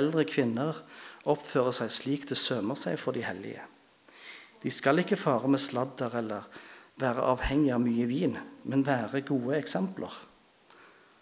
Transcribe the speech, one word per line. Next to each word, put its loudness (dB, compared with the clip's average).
eldre 2
kvinner 0
oppføre 2
seg 0
slik 0
det 4
sømmer 2
seg -2
for -2
de -4
hellige. -10
De -2
skal 4
ikke 0
fare 2
med 6
sladder -2
eller -6
være 0
avhengig 2
av 2
mye 2
vin, 0
men 2
være 0
gode -2
eksempler. -4